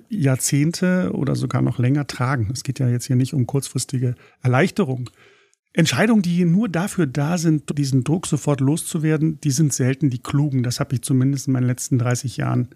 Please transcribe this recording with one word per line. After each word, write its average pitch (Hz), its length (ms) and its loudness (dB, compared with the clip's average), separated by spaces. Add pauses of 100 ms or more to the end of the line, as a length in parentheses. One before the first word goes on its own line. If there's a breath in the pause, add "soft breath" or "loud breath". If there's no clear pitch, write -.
Jahrzehnte 165 1040 0
oder 139 220 -2
sogar 127 260 0
noch 131 180 0
länger 135 280 2
tragen. 123 460 -2
Es 123 100 -10
geht - 160 -6
ja 127 80 0
jetzt 120 200 0
hier 131 80 0
nicht 127 180 2
um 123 140 0
kurzfristige 127 680 -4 (260 soft breath)
Erleichterung. 131 680 0 (640 soft breath)
Entscheidungen, 180 520 4
die 175 220 2
nur 190 220 2
dafür 175 380 -2
da 147 320 -2
sind, 156 400 0
diesen 135 260 2
Druck 156 220 -2
sofort 143 340 0
loszuwerden, 156 800 0
die 147 100 0
sind 139 200 2
selten 135 380 0
die 123 80 -2
klugen. 139 460 0
Das 120 160 -4
habe 139 160 -2
ich - 80 -4
zumindest 135 420 0
in 131 80 0
meinen 127 140 0
letzten 123 320 0
dreißig 123 380 -2
Jahren 123 380 -2